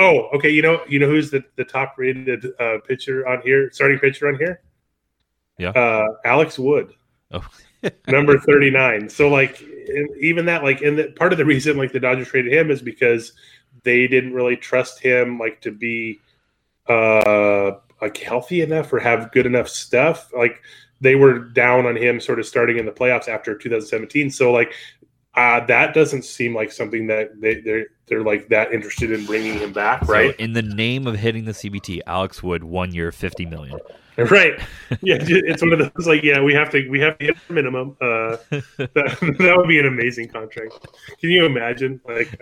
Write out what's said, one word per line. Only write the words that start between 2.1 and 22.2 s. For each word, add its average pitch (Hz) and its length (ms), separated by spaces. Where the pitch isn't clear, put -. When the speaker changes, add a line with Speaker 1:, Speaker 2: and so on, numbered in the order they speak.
Speaker 1:
uh, 113 260
pitcher 131 400
on 127 160
here, 135 300
starting 139 280
pitcher 139 280
on 143 80
here? 170 260
Speaker 2:
Yeah. 90 120
Speaker 1:
Uh, 113 380
Alex 143 340
Wood. 131 340
Speaker 2:
Oh. 90 160
<laughs> - 320
Speaker 1:
Number 143 280
thirty-nine. 131 720
So, 143 220
like, 135 320
and 143 480
even 170 280
that, 170 140
like, 135 200
and 147 180
the, 156 60
part 170 260
of 175 60
the 147 80
reason, 147 320
like, 135 160
the 127 80
Dodgers 127 260
traded 123 240
him 156 180
is 135 120
because 117 500
they 123 240
didn't 127 260
really 123 240
trust - 420
him, 123 400
like, 113 220
to 113 100
be, 113 480
uh, 107 840
like, 107 160
healthy 131 440
enough 156 300
or 160 80
have 113 320
good 127 140
enough 120 240
stuff. - 640
Like, 120 260
they 131 120
were 135 240
down 123 480
on 120 100
him 120 240
sort 117 200